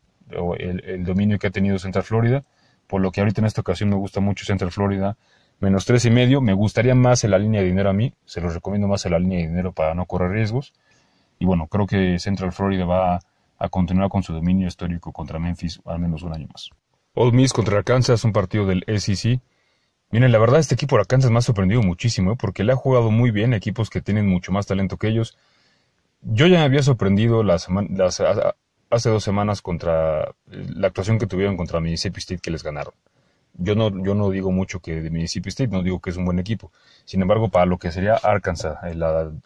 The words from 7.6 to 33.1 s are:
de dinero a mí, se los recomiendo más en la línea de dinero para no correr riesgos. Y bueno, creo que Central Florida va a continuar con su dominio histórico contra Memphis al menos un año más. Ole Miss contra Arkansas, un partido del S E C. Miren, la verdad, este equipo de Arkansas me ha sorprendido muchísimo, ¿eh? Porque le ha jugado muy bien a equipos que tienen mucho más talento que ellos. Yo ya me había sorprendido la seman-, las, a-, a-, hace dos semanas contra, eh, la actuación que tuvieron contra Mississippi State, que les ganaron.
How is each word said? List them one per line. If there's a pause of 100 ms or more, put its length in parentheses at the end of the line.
de
dinero
a
mí, (120)
se
los
recomiendo
más
en
la
línea
de
dinero
para
no
correr
riesgos. (680)
Y
bueno,
creo
que
Central
Florida
va (380)
a
continuar
con
su
dominio
histórico
contra
Memphis
al
menos
un
año
más. (440)
Ole
Miss
contra
Arkansas,
un
partido
del
S
E
C. (720)
Miren,
la
verdad,
este
equipo
de
Arkansas
me
ha
sorprendido
muchísimo,
¿eh?
Porque
le
ha
jugado
muy
bien
a
equipos
que
tienen
mucho
más
talento
que
ellos. (840)
Yo
ya
me
había
sorprendido
la
seman-,
las,
a-,
a-, (340)
hace
dos
semanas
contra, (180)
eh,
la
actuación
que
tuvieron
contra
Mississippi
State,
que
les
ganaron. (600)